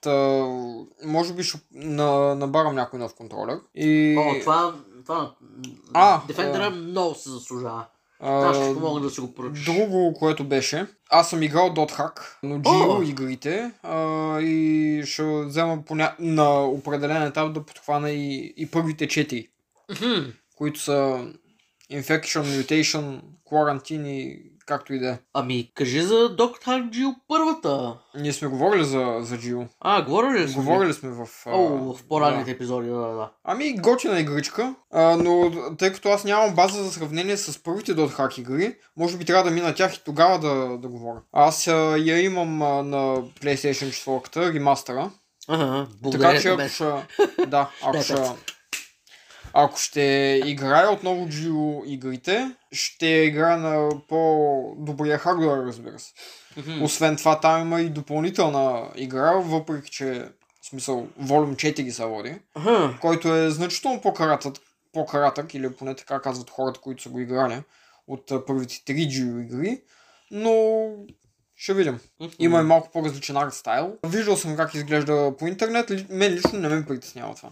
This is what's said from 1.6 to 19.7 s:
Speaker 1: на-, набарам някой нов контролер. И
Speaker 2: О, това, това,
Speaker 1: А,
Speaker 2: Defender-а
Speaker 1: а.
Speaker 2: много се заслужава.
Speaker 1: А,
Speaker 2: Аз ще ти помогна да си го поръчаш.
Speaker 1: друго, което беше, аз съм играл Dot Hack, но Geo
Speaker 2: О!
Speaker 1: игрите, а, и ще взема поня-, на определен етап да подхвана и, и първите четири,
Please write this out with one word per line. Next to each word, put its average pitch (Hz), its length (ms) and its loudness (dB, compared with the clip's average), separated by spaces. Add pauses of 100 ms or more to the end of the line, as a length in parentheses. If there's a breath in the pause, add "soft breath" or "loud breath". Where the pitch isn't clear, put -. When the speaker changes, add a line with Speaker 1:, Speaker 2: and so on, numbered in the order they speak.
Speaker 1:
на-, 143 640 2
набарам 139 400 0
някой 123 240 -4
нов 117 160 -10
контролер. 110 440 -8 (160)
И 156 440 4
Speaker 2:
О, 139 220 2
това, 165 340 2 (300)
това, 160 280 -6 (600)
Speaker 1:
А, 180 340 8
Speaker 2:
Defender-а 147 400 -2
Speaker 1:
а. - 20 0
Speaker 2:
много 175 460 -2
се - 140 -16
заслужава. 123 560 -10 (340)
Speaker 1:
А, 139 300 2
Speaker 2:
Аз 139 80 2
ще 139 100 2
ти 135 60 0
помогна 147 280 -2
да 139 80 -2
си 131 120 -10
го 123 120 -10
поръчаш. 147 320 -10
Speaker 1:
друго, 180 540 2
което 156 240 0
беше, 139 420 0 (240)
аз 165 200 6
съм 165 140 0
играл 165 300 4
Dot 156 180 0
Hack, - 280 -6 (240)
но 143 160 -4
Geo 294 400 4
Speaker 2:
О! - 20 2
Speaker 1:
игрите, 143 720 -4 (120)
а, 156 580 -2
и 156 640 2
ще 156 180 -6
взема 151 540 -2
поня-, 156 420 -2
на 147 460 4
определен 143 580 -2
етап 156 300 -2
да 151 120 -8
подхвана 147 460 -4
и, 143 460 -6
и 151 140 -8
първите 160 360 0
четири, 143 400 -2 (420)